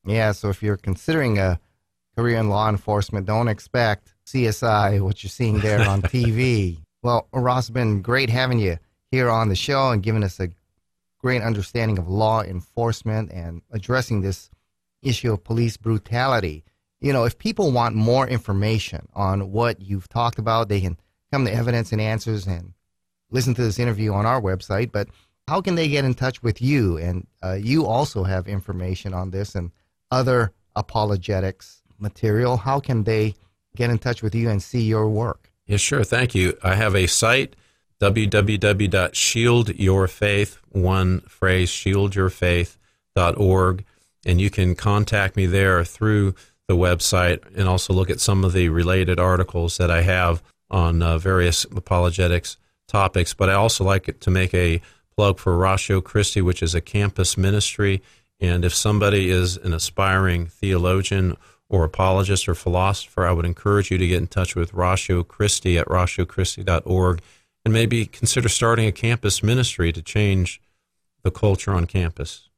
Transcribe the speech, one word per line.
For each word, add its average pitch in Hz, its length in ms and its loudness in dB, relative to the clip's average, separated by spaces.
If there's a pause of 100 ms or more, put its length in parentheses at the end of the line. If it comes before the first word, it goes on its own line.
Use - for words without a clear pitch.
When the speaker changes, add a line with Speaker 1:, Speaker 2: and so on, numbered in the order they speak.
Speaker 1:
Yeah, 107 260 0
so 101 180 -4
if 98 140 -4
you're 104 140 0
considering 117 600 -2
a 92 200 0 (560)
career 117 220 0
in 110 100 0
law 107 220 0
enforcement, 104 560 -2
don't 113 240 0
expect 110 640 -2 (100)
C 127 240 0
S 107 160 -2
I, 104 360 2
what 98 240 -2
you're 98 60 -10
seeing 107 300 0
there 107 220 2
on 98 200 2
Speaker 2:
<laughs> - 20 -4
Speaker 1:
T 117 280 0
V. 107 480 0 (220)
Well, 120 320 0
Ross, 123 320 0
it's - 60 -16
been 110 300 0
great 123 280 0
having 127 300 0
you 90 180 0 (340)
here 127 180 2
on 113 200 2
the 95 60 2
show 135 340 0
and 107 120 0
giving 110 220 0
us 95 160 -6
a 90 100 -4 (680)
great 127 220 -2
understanding 110 560 -2
of 85 100 -4
law 110 360 0
enforcement 110 880 -6
and 85 400 -12
addressing 113 500 -4
this 92 300 -6 (500)
issue 120 320 -2
of 101 100 -6
police 117 320 -2
brutality. 110 880 -2 (380)
You 143 100 0
know, 127 120 2
if 117 160 -2
people 208 320 -2
want 117 240 0
more 120 320 2
information 107 880 -2
on 95 360 -2
what 113 300 -2
you've 95 260 -6
talked 117 300 -2
about, 113 320 0
they 101 120 0
can 87 160 -4 (340)
come 135 140 0
to 98 60 -2
Evidence 117 400 -2
and 110 80 -2
Answers 110 460 -4
and 90 280 -8 (580)
listen 123 240 0
to 123 80 -2
this 107 160 -2
interview 107 340 -2
on 104 140 0
our 127 120 0
website. 98 520 -4
But 101 160 -4 (400)
how 170 140 -2
can 180 120 -2
they 160 140 0
get 139 180 0
in 127 80 0
touch 127 300 -4
with 117 180 -2
you? 120 360 0
And, 90 280 -6 (180)
uh, 92 100 -6
you 120 340 0
also 113 360 -2
have 92 240 -2
information 92 680 -8
on 90 180 -6
this 98 240 -8
and 87 160 -6 (400)
other 127 420 0 (220)
apologetics 98 1080 -4 (160)
material. 113 600 0
How 135 220 -2
can 113 240 -2
they 110 300 0 (420)
get 120 140 0
in 117 80 2
touch 120 240 -4
with 107 140 -4
you 113 140 0
and 101 120 0
see 120 220 -4
your 110 260 0
work? 110 420 -6 (140)
Speaker 2:
Yeah, 101 120 0
sure. 135 260 0
Thank 123 320 0
you. 92 280 0
I 95 120 2
have 104 200 0
a 92 120 4
site, 120 480 0 (440)
w 104 280 2
w 104 300 2
w 104 300 2
dot 90 280 0
shield 117 600 2
your 95 320 2
faith, 101 520 -2 (100)
one 92 520 0
phrase, 92 480 0
shield 98 440 0
your 92 160 0
faith 87 480 -2 (380)
dot 87 220 2
org. 92 460 2 (420)
And 90 140 4
you 98 100 2
can 90 260 2
contact 101 600 0
me 95 120 2
there 92 360 2
through 104 520 0 (320)
the 95 80 4
website 90 680 2 (120)
and 98 120 0
also 92 260 0
look 92 160 2
at - 100 -4
some 95 240 2
of 90 100 2
the 87 160 2
related 87 500 2
articles 90 580 0
that 87 120 2
I 85 120 2
have 87 420 0 (260)
on, 85 320 2
uh, 82 160 2
various 87 480 0
apologetics 87 920 0 (300)
topics. 95 460 0
But 95 160 2
I 95 40 4
also 101 300 2
like 95 360 -2
to - 120 -2
make 92 220 0
a 85 280 2 (340)
plug 101 240 2
for 87 180 0
Ratio 95 440 2
Christi, 104 400 0
which 90 200 0
is 85 140 -2
a 80 60 0
campus 101 560 -2
ministry. 98 640 0 (400)
And 87 240 2
if 87 80 2
somebody 101 560 2
is 90 260 2
an 90 180 -4
aspiring 92 760 0
theologian 92 880 0 (320)
or 87 160 2
apologist 95 640 0
or 90 60 0
philosopher, 92 720 -2
I 87 60 2
would 85 140 0
encourage 101 460 0
you 92 60 2
to 90 100 2
get 90 100 2
in 82 100 -2
touch - 280 -2
with 85 180 -4
Ratio 90 500 0
Christi 92 540 0
at - 120 0
ratio 90 360 0
christi - 380 -4
dot 87 220 0
org 90 360 2 (420)
and 110 100 2
maybe 113 320 2
consider 117 440 -2
starting 113 380 2
a 104 40 2
campus 117 500 -2
ministry 107 520 0
to 82 80 -8
change 95 600 0 (640)
the 92 80 0
culture 98 400 0
on 87 140 0
campus. - 720 -6